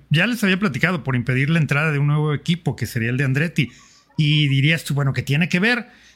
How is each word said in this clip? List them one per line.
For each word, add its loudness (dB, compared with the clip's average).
ya 2
les -2
había 2
platicado, 0
por -2
impedir 0
la 2
entrada 0
de -2
un 2
nuevo 0
equipo, -4
que -6
sería -4
el -2
de -2
Andretti. -2
Y 2
dirías 2
tú, -4
bueno, 0
¿qué -4
tiene 0
que 0
ver? 0